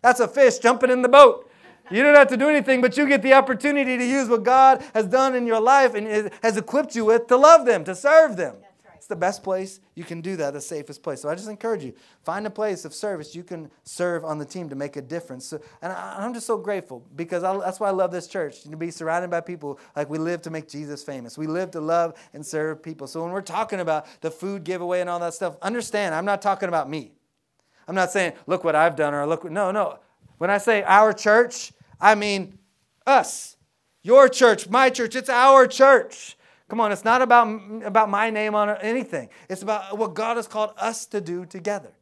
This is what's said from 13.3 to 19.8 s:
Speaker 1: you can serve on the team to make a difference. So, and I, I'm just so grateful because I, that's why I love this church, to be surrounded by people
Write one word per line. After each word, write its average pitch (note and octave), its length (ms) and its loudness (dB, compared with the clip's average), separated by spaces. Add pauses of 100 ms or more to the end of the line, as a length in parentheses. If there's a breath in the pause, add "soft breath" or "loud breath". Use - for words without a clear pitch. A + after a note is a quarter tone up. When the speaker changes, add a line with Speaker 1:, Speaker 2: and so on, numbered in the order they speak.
Speaker 1:
you E3+ 80 -16
can E3 280 -16 (120)
serve F3 420 -6
on D3+ 140 -8
the D3 60 -10
team E3+ 240 -14
to C#3 80 -12
make C#3+ 200 -10
a C#3 60 -12
difference. C3+ 440 -14
So, D#3 140 -14 (220 soft breath)
and F3+ 100 -10
I, F#3 260 -14
I'm A3+ 140 -8
just A3+ 140 -12
so A3+ 100 -2
grateful F3+ 480 -8 (120)
because E3+ 260 -8
I, F#3+ 160 -2
that's F#3 220 -8
why G#3 80 -2
I - 20 -2
love F#3 220 -2
this F3 160 -10
church, D#3 340 -10
to D3+ 140 -20
be E3 140 -10
surrounded E3 400 -6
by E3+ 100 -4
people D3+ 400 -14 (160 soft breath)